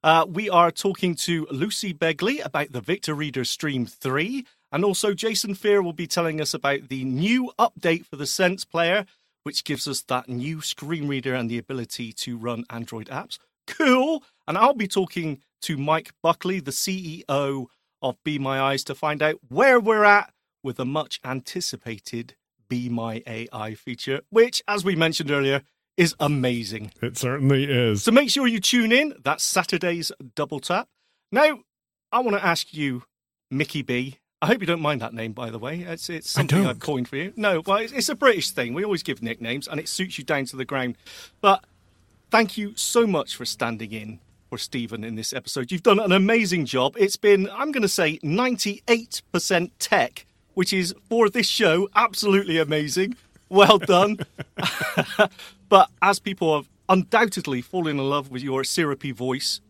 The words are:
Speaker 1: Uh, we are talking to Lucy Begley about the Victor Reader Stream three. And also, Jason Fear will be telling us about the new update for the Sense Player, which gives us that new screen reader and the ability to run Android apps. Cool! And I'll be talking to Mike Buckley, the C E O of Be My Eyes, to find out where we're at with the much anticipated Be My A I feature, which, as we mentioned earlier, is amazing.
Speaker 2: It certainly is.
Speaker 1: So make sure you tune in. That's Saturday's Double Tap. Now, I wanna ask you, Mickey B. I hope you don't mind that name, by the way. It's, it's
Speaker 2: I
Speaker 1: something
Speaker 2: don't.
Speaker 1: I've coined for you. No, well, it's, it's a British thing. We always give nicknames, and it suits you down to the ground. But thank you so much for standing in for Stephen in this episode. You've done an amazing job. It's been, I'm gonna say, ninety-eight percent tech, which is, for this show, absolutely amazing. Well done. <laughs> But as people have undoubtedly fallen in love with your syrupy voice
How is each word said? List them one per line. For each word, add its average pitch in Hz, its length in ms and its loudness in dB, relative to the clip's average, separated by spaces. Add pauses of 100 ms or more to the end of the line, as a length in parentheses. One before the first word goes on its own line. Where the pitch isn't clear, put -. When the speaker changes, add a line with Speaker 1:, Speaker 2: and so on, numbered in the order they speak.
Speaker 1:
Uh, 160 240 6
we 196 220 -6
are 170 220 6
talking 185 420 -2
to 160 380 -2
Lucy 180 420 -4
Begley 170 500 0
about 147 280 -4
the 123 100 -6
Victor 156 320 -4
Reader 143 300 -4
Stream 131 420 -4
three. 170 600 -4 (260)
And 165 140 0
also, 202 280 0
Jason 214 420 -4
Fear 202 280 2
will 175 100 -4
be 165 140 -8
telling 160 320 -2
us 151 140 -4
about 139 360 -2
the 131 140 -6
new 202 560 0
update 170 460 0
for - 100 -16
the 143 100 -8
Sense 185 400 0
Player, 175 400 0 (380)
which - 220 -6
gives 139 220 -4
us 135 160 -6
that 127 260 -4
new 143 320 -6
screen 147 460 -6
reader 131 280 -4
and 117 140 -2
the 120 80 -4
ability 117 560 -8
to 120 240 -10
run 117 320 -6
Android 113 400 -12
apps. - 280 -12 (300)
Cool! 285 560 2 (240)
And 165 100 -4
I'll 247 180 4
be 214 120 -6
talking 170 540 -4 (220)
to 160 120 -6
Mike 151 360 -2 (120)
Buckley, 180 380 0
the 135 100 -8
C - 220 -4
E 175 340 -10
O 139 420 -2 (320)
of 127 220 -4
Be 151 160 -4
My 135 220 -2
Eyes, 139 240 0
to 135 100 -8
find 151 260 -2
out 156 140 2 (140)
where 247 300 6
we're 214 260 4
at 202 260 6 (320)
with 127 140 -6
the 131 80 -2
much 147 400 -4
anticipated 120 1120 -10 (340)
Be 123 200 -4
My 113 380 -6
A 117 240 -10
I 110 220 -10
feature, 131 560 -8
which, 233 380 4
as 208 180 -2
we 190 100 0
mentioned 160 360 0
earlier, 139 320 0 (340)
is 170 220 6
amazing. 120 720 -2 (100)
Speaker 2:
It 123 160 -6
certainly 135 480 2
is. 120 380 2
Speaker 1:
So 233 80 4
make 262 180 6
sure 277 180 2
you 226 140 0
tune 226 320 2
in. 285 300 2
That's 147 200 -2
Saturday's 170 680 -2 (240)
Double 147 260 -4
Tap. 196 260 -2 (440)
Now, 285 280 4 (520)
I 233 80 0
wanna 226 180 0
ask 175 360 0
you, 139 300 -4 (480)
Mickey 143 300 -4
B. 131 380 -6 (220)
I 147 40 -2
hope 214 160 2
you 170 60 -4
don't 170 140 -2
mind 147 200 0
that 113 120 -8
name, 113 200 -8
by 117 160 -10
the 113 100 -10
way. 147 220 -8
It's, 175 280 -12
it's 165 280 -8
Speaker 2:
I - 20 0
Speaker 1:
something 143 200 2
Speaker 2:
don't. 196 80 2
Speaker 1:
I've 123 120 -4
coined 127 300 -4
for 135 80 -8
you. 180 180 -8
No, 202 300 0
well, 196 140 2
it's, 226 120 -8
it's 247 160 -4
a 302 80 -2
British 226 360 2
thing. 120 220 -4
We 180 120 -4
always 196 180 -2
give - 180 -6
nicknames, 117 460 -6
and 151 100 -8
it - 120 -8
suits 185 280 -6
you 143 60 -12
down 139 220 -2
to 131 100 -14
the 131 80 -8
ground. 127 320 -4 (460)
But 196 240 4 (680)
thank 226 260 2
you 208 200 -8
so - 280 2
much 175 300 -2
for - 80 -12
standing 113 480 -6
in 107 280 -12 (300)
for 117 80 -10
Stephen 113 460 -8
in 113 120 -10
this 110 180 -8
episode. 127 360 -6
You've 180 140 -6
done 208 160 6
an 202 140 2
amazing 190 540 2
job. 131 300 0
It's 202 200 2
been, 202 340 4
I'm 277 220 -4
gonna 220 160 2
say, 156 340 0
ninety-eight 226 1000 0 (120)
percent 175 480 0
tech, - 440 2 (280)
which 185 180 0
is, 185 240 0 (140)
for 226 200 4
this 233 180 0
show, 190 460 2
absolutely 202 640 2
amazing. 156 600 -2 (320)
Well 202 300 8
done. 196 400 4 (380)
<laughs> - 420 -4 (680)
But 190 200 10 (120)
as 190 180 4
people 180 360 0
have 143 120 -4 (200)
undoubtedly 190 760 2
fallen 156 380 -4
in 135 100 -2
love 139 220 -2
with 123 100 -8
your 135 220 -2
syrupy 143 480 -2
voice 127 580 -4